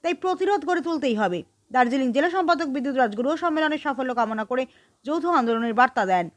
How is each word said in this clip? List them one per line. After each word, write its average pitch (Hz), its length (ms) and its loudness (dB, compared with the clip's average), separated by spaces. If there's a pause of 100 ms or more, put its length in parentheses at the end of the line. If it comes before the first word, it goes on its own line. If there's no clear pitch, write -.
তাই 339 120 -2
প্রতিরোধ 370 500 0
গড়ে 339 160 0
তুলতেই 285 340 -2
হবে। 185 280 -2 (300)
দার্জিলিং 254 400 2
জেলা 294 180 2
সম্পাদক 339 360 0
বিদ্যুৎ 269 300 -4
রাজগুরুও 247 400 0
সম্মেলনের 311 420 0
সাফল্য 262 360 -4
কামনা 226 300 -2
করে 247 220 -2 (400)
যৌথ 302 180 -2
আন্দোলনের 233 500 0
বার্তা 240 320 4
দেন। 180 300 0